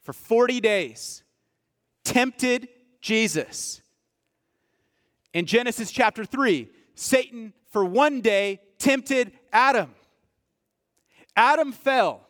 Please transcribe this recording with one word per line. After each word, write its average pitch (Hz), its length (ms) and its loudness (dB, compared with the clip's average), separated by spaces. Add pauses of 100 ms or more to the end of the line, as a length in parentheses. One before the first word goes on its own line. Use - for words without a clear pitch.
For 139 120 -14
forty 247 480 0
days, 190 600 -2 (800)
tempted 247 640 -2 (320)
Jesus. 202 800 -4 (1500)
In 170 120 -2
Genesis 226 460 -2
chapter 220 320 -2
three, 196 460 -2 (260)
Satan 240 560 -4 (180)
for 208 140 -2
one 254 380 0
day 202 400 0 (180)
tempted 262 540 0 (180)
Adam. 226 420 2 (1400)
Adam 277 380 2
fell. 220 560 0